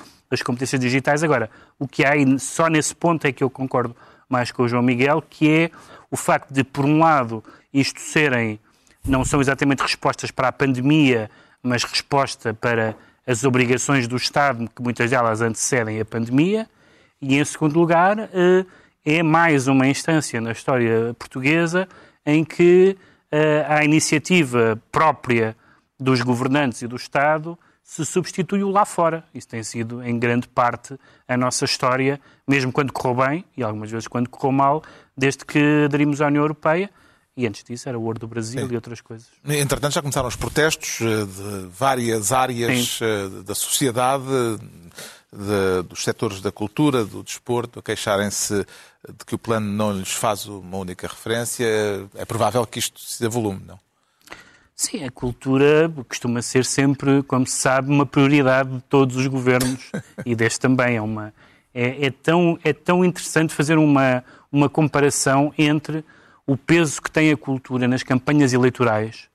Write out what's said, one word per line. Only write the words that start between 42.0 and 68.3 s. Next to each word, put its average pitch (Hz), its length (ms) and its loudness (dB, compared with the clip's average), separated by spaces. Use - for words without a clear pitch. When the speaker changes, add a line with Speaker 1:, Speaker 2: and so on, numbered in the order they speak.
Speaker 2:
áreas, 123 680 0
Speaker 1:
Sim. 117 80 -4
Speaker 2:
eh, 98 380 -4
da 101 120 -10
sociedade, 127 680 -2
de, 98 560 -2
dos 85 160 -12
setores 101 380 -6
da 98 100 -6
cultura, 127 540 -2
do 98 180 -14
desporto, - 560 -8
a - 40 -18
queixarem-se 101 840 -2
de - 180 -20
que - 100 -6
o - 20 -6
plano 110 340 -4
não 107 260 -2
lhes 95 140 -8
faz 107 360 -4
uma 95 300 -12
única 92 300 -10
referência. 117 580 -6
É 98 100 -12
provável 113 400 0
que - 140 -10
isto - 200 -8
se - 260 -8
avolume, 110 420 -4
não? 90 120 -20
Speaker 1:
Sim, - 280 -8
a 127 80 -8
cultura 139 800 2
costuma 120 340 -4
ser 127 220 0
sempre, 139 600 2
como 131 220 0
se - 120 -6
sabe, 135 340 0
uma 143 140 4
prioridade 135 640 4
de 127 140 -8
todos 135 340 2
os 131 100 0
governos 127 640 0
Speaker 2:
<laughs> - 180 -14
Speaker 1:
e 120 100 -2
deste 113 240 0
também. 127 360 2
É 110 60 -2
uma, 107 320 -8
é, 127 340 -2
é - 40 0
tão, 170 520 2
é 156 100 2
tão 180 300 2
interessante 165 500 0
fazer 156 240 2
uma, 135 460 4
uma 143 180 2
comparação 143 880 2
entre 151 460 0
o 139 100 0
peso 165 440 2
que - 100 -10
tem 156 200 4
a 143 60 2
cultura 127 500 -4
nas 127 160 2
campanhas 135 500 2